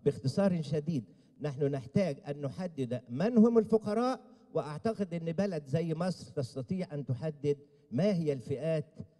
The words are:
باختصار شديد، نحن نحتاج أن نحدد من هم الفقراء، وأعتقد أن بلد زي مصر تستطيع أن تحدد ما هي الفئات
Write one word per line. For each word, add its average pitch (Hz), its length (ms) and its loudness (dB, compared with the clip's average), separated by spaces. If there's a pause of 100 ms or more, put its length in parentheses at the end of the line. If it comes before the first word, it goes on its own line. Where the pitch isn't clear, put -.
باختصار 175 560 0
شديد، 147 420 -2 (380)
نحن 143 220 -2
نحتاج 139 540 0 (100)
أن 147 140 -8
نحدد 139 680 -6
من 196 280 2
هم 233 200 8
الفقراء، 220 600 2 (340)
وأعتقد 160 600 -4
أن 170 180 -4
بلد 165 340 2
زي 160 280 0
مصر 170 380 -4
تستطيع 151 640 -4
أن 143 120 -6
تحدد 147 520 -2 (340)
ما 185 220 2
هي 160 200 2
الفئات 151 520 -2 (340)